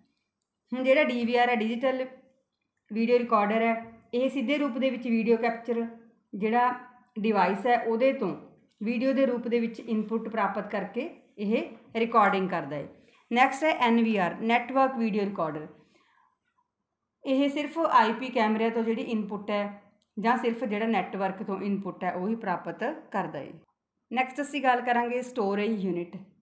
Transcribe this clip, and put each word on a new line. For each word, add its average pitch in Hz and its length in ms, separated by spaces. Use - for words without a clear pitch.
ਹੁਣ 254 100
ਜਿਹੜਾ 269 200
ਡੀ 240 200
ਵੀ 240 120
ਆਰ 240 120
ਹੈ, 240 80
ਡਿਜੀਟਲ 254 500
ਵੀਡੀਓ 233 260
ਰਿਕਾਰਡਰ 226 440
ਹੈ, 226 300
ਇਹ 254 160
ਸਿੱਧੇ 277 280
ਰੂਪ 277 200
ਦੇ 262 120
ਵਿੱਚ 247 180
ਵੀਡੀਓ 226 280
ਕੈਪਚਰ 233 500
ਜਿਹੜਾ 233 400
ਡਿਵਾਈਸ 196 460
ਹੈ 240 120
ਉਹਦੇ 226 340
ਤੋਂ 190 240
ਵੀਡੀਓ 247 300
ਦੇ 262 140
ਰੂਪ 240 220
ਦੇ 233 120
ਵਿੱਚ 226 200
ਇਨਪੁੱਟ 220 480
ਪ੍ਰਾਪਤ 202 420
ਕਰਕੇ 226 400
ਇਹ 220 380
ਰਿਕਾਰਡਿੰਗ 202 520
ਕਰਦਾ 151 280
ਹੈ। 143 120
ਨੈਕਸਟ 262 320
ਹੈ 311 60
ਐਨ 233 320
ਵੀ 226 140
ਆਰ, 175 240
ਨੈਟਵਰਕ 247 560
ਵੀਡੀਓ 214 280
ਰਿਕਾਰਡਰ। 156 440
ਇਹ 277 220
ਸਿਰਫ 294 300
ਆਈ 240 340
ਪੀ 254 160
ਕੈਮਰਿਆਂ 220 420
ਤੋਂ 226 120
ਜਿਹੜੀ 226 200
ਇਨਪੁੱਟ 214 480
ਹੈ 208 320
ਜਾਂ 233 180
ਸਿਰਫ 247 280
ਜਿਹੜਾ 208 220
ਨੈਟਵਰਕ 190 560
ਤੋਂ 190 180
ਇਨਪੁੱਟ 196 440
ਹੈ 180 80
ਉਹੀ 190 220
ਪ੍ਰਾਪਤ 185 500
ਕਰਦਾ 170 280
ਹੈ। 135 140
ਨੈਕਸਟ 254 280
ਅਸੀਂ 277 220
ਗੱਲ 247 180
ਕਰਾਂਗੇ 240 420
ਸਟੋਰੇਜ 208 640
ਯੂਨਿਟ, 175 320